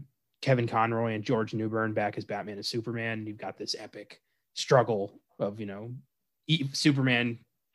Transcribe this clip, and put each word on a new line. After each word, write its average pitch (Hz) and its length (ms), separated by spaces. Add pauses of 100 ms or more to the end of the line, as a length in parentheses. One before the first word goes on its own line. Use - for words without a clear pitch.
(420)
Kevin 123 260
Conroy 113 460
and 107 100
George 110 300
Newbern 110 400
back 104 240
as 98 80
Batman 101 300
and 101 100
Superman. 113 640
You've 107 100
got 95 200
this - 200
epic - 440 (340)
struggle 110 640 (200)
of, 104 200
you 107 80
know, 104 260 (540)
e-, 156 260
Superman 123 640 (360)